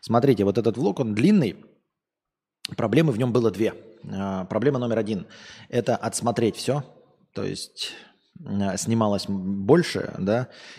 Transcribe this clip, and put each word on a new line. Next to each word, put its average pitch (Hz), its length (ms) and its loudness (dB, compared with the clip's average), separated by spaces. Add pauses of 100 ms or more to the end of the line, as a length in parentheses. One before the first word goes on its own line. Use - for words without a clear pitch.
смотрите, 117 440 4
вот 98 140 2
этот 110 200 0
влог, 170 220 -2
он 110 140 -2
длинный, 139 420 4 (1200)
проблемы 123 360 4
в 104 60 -2
нем 123 140 0
было 113 180 4
две. 98 240 0 (380)
А, 95 340 -4
проблема 127 320 0
номер 117 200 -2
один — 104 280 -4 (420)
это 120 280 0
отсмотреть 113 600 -2
все, 139 260 -4 (520)
то 98 100 -8
есть, - 480 -10 (540)
а, 98 320 -2
снималось 107 500 -2
м-, 98 380 -4
больше, 151 520 2
да, 110 300 0 (300)